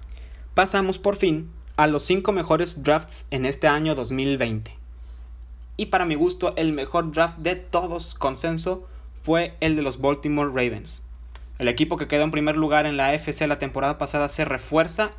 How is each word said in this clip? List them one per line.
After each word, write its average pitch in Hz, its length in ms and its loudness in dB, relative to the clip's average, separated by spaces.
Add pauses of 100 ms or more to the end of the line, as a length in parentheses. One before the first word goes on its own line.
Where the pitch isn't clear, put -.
(540)
Pasamos 190 460 4
por 202 160 2
fin 165 340 2 (280)
a 151 100 6
los 147 160 2
cinco 196 280 2
mejores 165 520 0
drafts 151 460 0
en 131 160 -2
este 139 220 0
año 151 280 4
dos 123 160 -4
mil 135 260 2
veinte. 113 340 -2 (1080)
Y 208 80 -4
para 185 200 2
mi 156 100 0
gusto, 180 420 2
el 160 160 2
mejor 151 380 0
draft 165 260 2
de 165 180 -2
todos, 170 600 -4
consenso, 165 760 -2 (320)
fue 165 380 2
el 160 160 2
de 151 80 0
los 131 180 -4
Baltimore 143 480 2
Ravens. 123 560 -2 (540)
El 123 80 0
equipo 151 280 2
que 156 120 -4
quedó 147 160 4
en 156 80 2
primer 151 260 2
lugar 151 300 4
en 147 100 -2
la 135 80 4
A 143 80 4
F 151 180 -2
C 151 160 0
la 147 120 0
temporada 139 380 -2
pasada 147 300 0
se 156 160 -2
refuerza 160 760 0